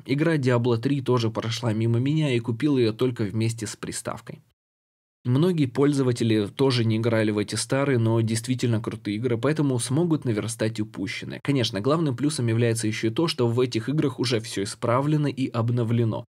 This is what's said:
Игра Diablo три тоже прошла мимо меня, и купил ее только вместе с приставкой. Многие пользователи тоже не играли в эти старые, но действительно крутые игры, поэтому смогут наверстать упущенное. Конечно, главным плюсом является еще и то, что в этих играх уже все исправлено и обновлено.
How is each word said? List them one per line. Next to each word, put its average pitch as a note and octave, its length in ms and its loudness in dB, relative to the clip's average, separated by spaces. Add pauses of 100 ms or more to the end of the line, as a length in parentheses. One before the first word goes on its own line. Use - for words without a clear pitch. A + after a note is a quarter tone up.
Игра D#3+ 320 0
Diablo B2 400 2
три C3+ 240 0
тоже B2 280 2
прошла A2+ 440 -2
мимо A2+ 260 2
меня, D3 340 0
и A#2+ 60 2
купил C3 380 0
ее A2 160 4
только A#2 300 -2
вместе A2 440 -2
с - 80 -10
приставкой. - 640 -10 (840)
Многие D3 400 2
пользователи A#2+ 800 2
тоже B2 380 2
не A2 120 2
играли A2 340 2
в G#2 60 0
эти G#2 180 -2
старые, C3+ 420 0
но A2+ 240 2
действительно A2+ 580 0
крутые G#2 380 -6
игры, A#2 200 -2
поэтому C#3+ 420 0
смогут D#3 440 0
наверстать A2+ 560 -2
упущенное. - 640 -6
Конечно, A#2 380 0
главным C#3+ 340 0
плюсом B2+ 320 -2
является A2+ 400 2
еще A2 200 -2
и A2 40 0
то, E3 160 0
что A#2+ 220 0
в A#2 100 0
этих A#2+ 300 0
играх D3 300 0
уже A#2+ 200 0
все G2+ 240 -4
исправлено C#3 640 0
и C3+ 220 -2
обновлено. A#2 840 0